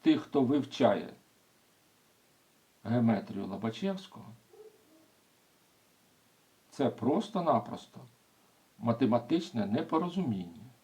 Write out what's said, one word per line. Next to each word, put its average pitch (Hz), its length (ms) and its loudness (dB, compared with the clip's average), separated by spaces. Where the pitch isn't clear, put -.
тих, 151 220 4
хто 143 200 2
вивчає 123 720 2
геометрію 101 640 0
Лобачевського, 113 880 -8
це 131 200 0
просто-напросто 147 1080 -2
математичне 117 880 0
непорозуміння. 135 1000 -2